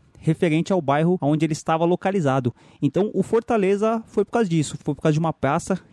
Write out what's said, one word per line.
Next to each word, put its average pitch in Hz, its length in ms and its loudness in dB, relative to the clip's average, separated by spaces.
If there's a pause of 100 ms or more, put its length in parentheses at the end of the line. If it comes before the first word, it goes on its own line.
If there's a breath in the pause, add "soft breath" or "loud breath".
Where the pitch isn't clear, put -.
(180)
referente 160 540 0
ao 185 80 0
bairro 156 400 0
onde 147 240 0
ele 156 80 0
estava 160 320 -2
localizado. 165 720 0 (260 soft breath)
Então, 175 320 0
o 190 120 0
Fortaleza 220 800 0
foi - 180 -2
por - 80 -18
causa 233 160 0
disso, 160 360 0
foi 151 100 -4
por - 80 -18
causa 160 120 2
de 147 40 0
uma 160 140 -2
praça 156 440 -2 (160)